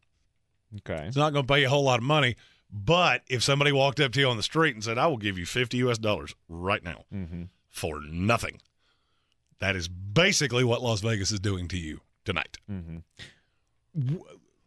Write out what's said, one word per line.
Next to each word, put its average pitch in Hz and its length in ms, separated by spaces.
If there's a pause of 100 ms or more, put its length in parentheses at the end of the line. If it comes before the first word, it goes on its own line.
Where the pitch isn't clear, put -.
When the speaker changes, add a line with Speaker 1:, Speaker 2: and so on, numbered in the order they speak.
(800)
Speaker 1:
Okay. 80 280
Speaker 2:
It's 127 100
not 147 160
gonna 139 140
pay 143 140
you 135 60
a 123 40
whole 143 140
lot 123 140
of 113 60
money, 135 320 (360)
but 127 560
if 123 140
somebody 143 300
walked 135 280
up 135 120
to 139 80
you 135 80
on 120 80
the 101 60
street 156 320
and 107 100
said, 113 140
"I 147 80
will 151 100
give 101 220
you 85 80
fifty 123 320
U 123 120
S 110 80
dollars 101 360 (140)
right 90 340
now 78 220 (100)
Speaker 1:
Mm-hmm. 87 300 (260)
Speaker 2:
for 78 300
nothing," 87 600 (1000)
that 98 160
is 85 120
basically 123 760
what 120 180
Las 113 180
Vegas 107 300
is 107 100
doing 92 280
to 92 100
you 80 220 (240)
tonight. - 340 (120)
Speaker 1:
Mm-hmm. - 1500
Wh-, - 200 (300)